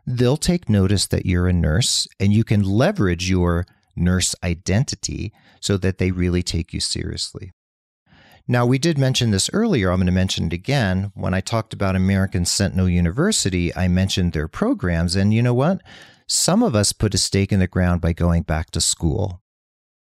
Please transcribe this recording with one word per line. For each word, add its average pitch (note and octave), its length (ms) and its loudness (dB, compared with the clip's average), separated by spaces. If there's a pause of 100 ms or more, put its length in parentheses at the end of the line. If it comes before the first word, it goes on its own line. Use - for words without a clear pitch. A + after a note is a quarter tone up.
they'll B2 320 0
take F3 320 -2
notice G2 380 2
that - 200 -2
you're F2+ 200 2
a F2+ 60 2
nurse, E2+ 560 0 (100)
and G2+ 140 2
you A2 100 4
can G#2 220 2
leverage G2 680 0
your F2 340 0 (300)
nurse F2+ 480 0
identity F#2 880 -4 (280)
so G2+ 160 0
that F#2+ 220 -2
they F#2+ 120 0
really F2+ 320 0
take - 320 -6
you E2 60 -6
seriously. E2 720 -8 (960)
Now, B2 180 2
we C3 140 2
did D#3 180 0
mention B2+ 320 2
this G2 220 0
earlier. E3 400 2
I'm F#2 80 2
gonna F2+ 100 2
mention F#2 360 0
it E2 60 -4
again. G2 600 -2
When F#2+ 200 -4
I F#2 60 0
talked - 320 -4
about G2 220 -2
American F#2+ 500 0
Sentinel F#2 440 0
University, F2+ 880 0
I F#2 100 0
mentioned F2+ 460 0
their D#2 160 -4
programs. F2+ 640 -2
And G2 180 2
you A2+ 80 2
know B2 140 0
what? D#3 260 0 (480)
Some G3+ 340 0
of G3 120 2
us G#2 180 2
put G2+ 220 0
a F#2+ 40 0
stake G2 340 0
in G2+ 80 4
the F#2 60 2
ground F2 340 0
by E2+ 120 0
going E2+ 300 2
back D#2+ 300 -4
to F2 80 -4
school. F2+ 600 -2 (640)